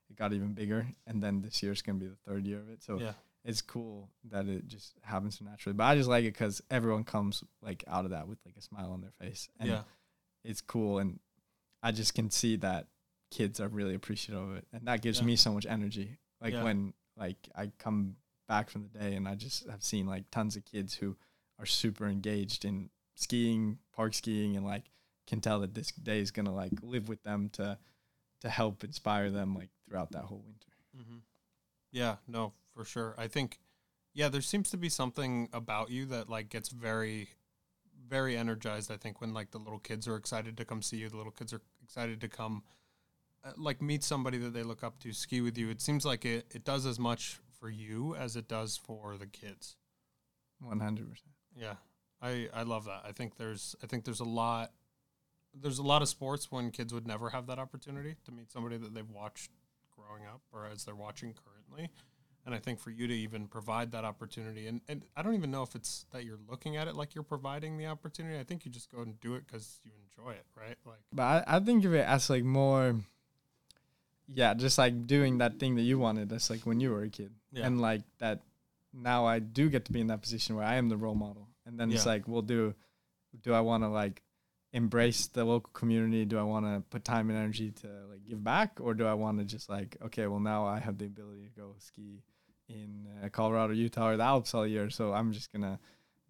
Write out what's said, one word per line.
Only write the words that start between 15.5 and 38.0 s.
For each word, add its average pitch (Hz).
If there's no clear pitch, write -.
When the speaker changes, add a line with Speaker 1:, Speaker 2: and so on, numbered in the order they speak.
Speaker 1:
much 104
energy. 107
Like, 113
Speaker 2:
Yeah. 117
Speaker 1:
when, 101
like, 95
I 104
come 104
back 107
from 107
the 101
day 104
and 98
I 98
just 107
have 104
seen, 98
like, 95
tons 107
of 101
kids 98
who 98
are 104
super 107
engaged 101
in 101
skiing, 113
park 110
skiing, 104
and, 104
like, 101
can 110
tell 107
that 98
this -
day 107
is 98
gonna, 101
like, 92
live 113
with 107
them 104
to, 101
to 117
help 107
inspire 101
them, 98
like, 92
throughout 90
that 78
whole 101
winter. 107
Speaker 2:
Mm-hmm. 117
Yeah, 120
no, 113
for 113
sure. 113
I 113
think, 135
yeah, 147
there 139
seems 202
to 196
be 175
something 127
about 110
you 131
that, 117
like, 110
gets 110
very, 110
very 131